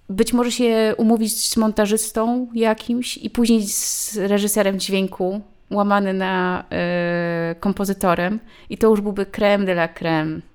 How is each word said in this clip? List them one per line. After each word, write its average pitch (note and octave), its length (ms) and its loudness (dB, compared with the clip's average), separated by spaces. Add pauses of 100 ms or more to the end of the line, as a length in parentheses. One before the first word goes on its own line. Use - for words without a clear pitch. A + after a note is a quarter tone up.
być G#3 240 0
może A#3+ 180 2
się A3 460 2
umówić A3 520 2
z - 80 -4
montażystą A3 960 0
jakimś A3+ 640 -2
i A3 120 -8
później A3+ 380 2
z - 500 -6
reżyserem G3+ 600 2
dźwięku, F#3+ 640 -2 (300)
łamany G3+ 420 2
na, F#3 580 -2
e, F3 880 -2
kompozytorem F#3+ 800 0 (300)
i G#3+ 80 -8
to A3 100 4
już G#3+ 140 4
byłby G3+ 240 -4
crème G3+ 400 0
de F#3 60 0
la E3+ 160 2
crème. D#3+ 520 -4 (160)